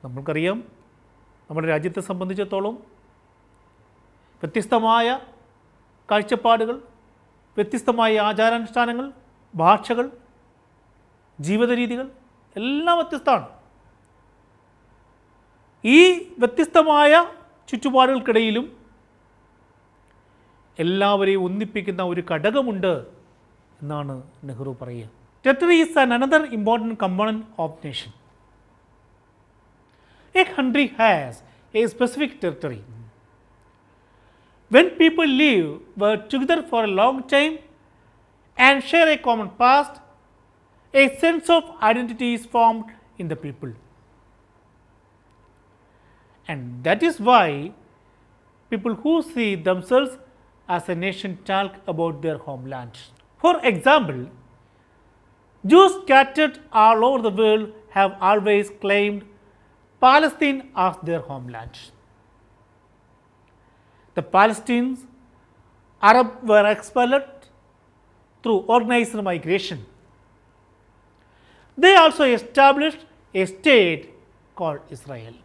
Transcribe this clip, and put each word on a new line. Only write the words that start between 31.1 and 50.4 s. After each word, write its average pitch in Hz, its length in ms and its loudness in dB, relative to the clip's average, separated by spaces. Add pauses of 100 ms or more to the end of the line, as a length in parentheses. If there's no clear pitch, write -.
a 226 140 0
specific 247 540 -6
territory. 135 420 -8 (1900)
When 330 180 6 (120)
people 330 240 2
live, 254 540 0 (160)
were 208 220 0
together 277 460 -4
for 226 200 -2
a 214 40 -2
long 240 360 0
time 302 360 0 (960)
and 269 260 4
share 330 260 2
a 302 80 2
common 220 320 -2
past, 262 520 2 (920)
a 269 240 4
sense 330 320 -2
of 330 140 4 (180)
identity 240 520 -2
is 233 120 -8
formed 226 400 0 (320)
in 175 100 -10
the 156 80 -6
people. 143 360 -14 (2750)
And 123 360 -12
that 202 200 0
is 330 160 -2
why 190 520 2 (1000)
people 220 240 -6
who 311 260 0
see 214 340 -4
themselves 185 640 -2 (500)